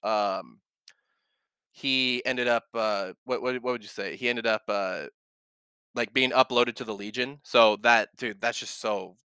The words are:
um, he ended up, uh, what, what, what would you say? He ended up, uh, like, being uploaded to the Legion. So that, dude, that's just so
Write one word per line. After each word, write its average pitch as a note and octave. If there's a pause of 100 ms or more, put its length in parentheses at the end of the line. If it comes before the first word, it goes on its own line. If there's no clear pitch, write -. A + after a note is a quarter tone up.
um, G2 (1120)
he C3
ended B2
up, A#2 (100)
uh, G#2 (120)
what, B2+
what, B2+
what B2
would A#2+
you G2+
say? G2
He A#2
ended A#2
up, A2
uh, F#2 (880)
like, A#2
being C3
uploaded B2
to B2+
the A2
Legion. B2
So A2
that, A2+
dude, G#2
that's A#2
just -
so G2